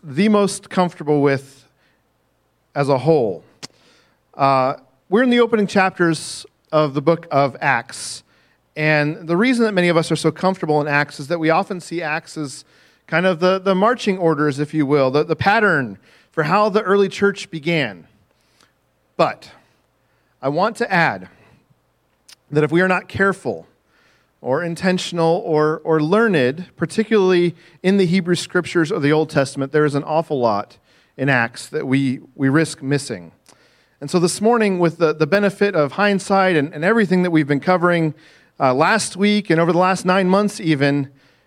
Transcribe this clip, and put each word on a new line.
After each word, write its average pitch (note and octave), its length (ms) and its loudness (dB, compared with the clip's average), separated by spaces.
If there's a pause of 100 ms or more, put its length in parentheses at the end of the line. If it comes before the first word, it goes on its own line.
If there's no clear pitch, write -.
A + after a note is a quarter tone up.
the D#3+ 240 0
most G3+ 420 0
comfortable D#3 520 0
with C#3 480 -2 (1040)
as C#3 140 0
a C#3 80 2
whole. A#2+ 480 0 (880)
Uh, C3+ 400 0 (340)
we're A3 160 2
in C4 60 2
the A#3+ 100 4
opening A#3 260 2
chapters F3+ 800 0 (280)
of D3+ 200 2
the C#3+ 80 -4
book E3 300 0
of C#3 300 2
Acts. - 640 -4 (520)
And D#3 540 0
the E3+ 80 0
reason A#3+ 260 2
that G#3+ 80 0
many F3+ 160 2
of E3+ 80 2
us E3 160 0
are D#3+ 60 2
so D#3+ 120 -2
comfortable D#3 520 -2
in D3 80 -4
Acts C#3+ 320 -2
is C3+ 80 -14
that E3+ 100 -4
we D#3+ 120 2
often F#3 280 -2
see E3 220 -10
Acts D#3+ 340 -8
as D3 300 -10 (420)
kind E3 180 0
of F3+ 140 0
the, F#3 200 2
the F#3+ 160 0
marching G#3 420 0
orders, D3+ 420 0
if D3 140 -6
you D#3 120 0
will, C3+ 240 2
the, D3 140 2
the E3 140 -4
pattern F3+ 600 0 (360)
for D#3 100 -2
how G3 240 2
the G#3 140 0
early G3 260 2
church G3+ 420 -4
began. C#3 580 -4 (1080)
But - 380 -4 (840)
I C3+ 100 -6
want F#3 280 -2
to G#3+ 160 -4
add A#2+ 360 -2 (1200)
that D3 120 2
if D3 80 0
we E3+ 100 4
are F#3 60 4
not F3+ 200 -2
careful C#3+ 580 -2 (760)
or C#3 240 -4
intentional E3+ 800 -2
or, D#3 360 0
or D#3+ 200 0
learned, E3 680 0 (100)
particularly F#3 800 0 (260)
in G3 160 2
the G3 80 2
Hebrew F3 300 0
Scriptures E3 560 -2
or - 80 -4
the C#3+ 120 0
Old D#3 200 0
Testament, C#3 400 -2
there D3+ 120 2
is D3 120 0
an C#3 80 -4
awful D#3 360 -2
lot G#2+ 380 -2 (400)
in C3+ 100 -2
Acts A#2+ 420 -2
that D3+ 180 -6
we, C3+ 320 -2 (160)
we C3+ 140 0
risk D#3 340 0
missing. A#2+ 480 -6 (680)
And C#3+ 120 -12
so F#3 80 0
this E3+ 200 0
morning, G#3+ 380 0
with E3 220 -2
the, D#3+ 120 2
the D#3 140 -2
benefit G3+ 500 0
of C#3+ 180 0
hindsight F#3+ 640 0
and, D3+ 160 0
and D3+ 140 -6
everything F#3 380 2
that F3 80 -2
we've D#3 160 2
been C#3+ 120 0
covering, E3+ 540 2 (460)
uh, C3 160 2
last F3+ 420 0
week G#3 320 0
and D#3+ 100 2
over E3+ 120 2
the E3 80 2
last F#3 260 0
nine F#3 240 2
months G3+ 320 0
even, C#3+ 500 0 (360)